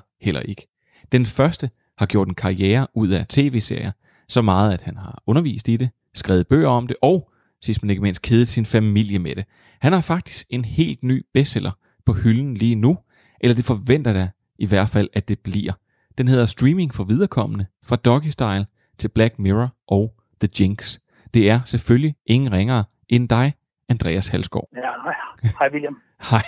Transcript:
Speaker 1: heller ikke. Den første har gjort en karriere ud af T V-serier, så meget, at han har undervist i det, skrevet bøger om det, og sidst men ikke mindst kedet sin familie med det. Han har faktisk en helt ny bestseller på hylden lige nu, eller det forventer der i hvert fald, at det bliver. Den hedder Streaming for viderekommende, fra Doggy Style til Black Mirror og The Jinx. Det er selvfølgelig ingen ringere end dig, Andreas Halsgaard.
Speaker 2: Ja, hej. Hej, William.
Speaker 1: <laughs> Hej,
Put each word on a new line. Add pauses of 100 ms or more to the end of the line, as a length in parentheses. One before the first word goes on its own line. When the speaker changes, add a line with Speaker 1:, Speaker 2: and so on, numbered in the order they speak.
(200)
Speaker 1:
heller
ikke. (460)
Den
første (280)
har
gjort
en
karriere
ud
af
T
V-serier, (360)
så
meget,
at
han
har
undervist
i
det, (240)
skrevet
bøger
om
det,
og (320)
sidst
men
ikke
mindst
kedet
sin
familie
med
det. (360)
Han
har
faktisk
en
helt
ny
bestseller (360)
på
hylden
lige
nu, (420)
eller
det
forventer
der (300)
i
hvert
fald,
at
det
bliver. (460)
Den
hedder
Streaming
for
viderekommende, (180)
fra
Doggy
Style (320)
til
Black
Mirror (140)
og (260)
The (120)
Jinx. (360)
Det
er
selvfølgelig (120)
ingen
ringere (240)
end
dig, (340)
Andreas
Halsgaard.
Speaker 2:
Ja,
hej.
Hej,
William. (160)
Speaker 1:
<laughs>
Hej,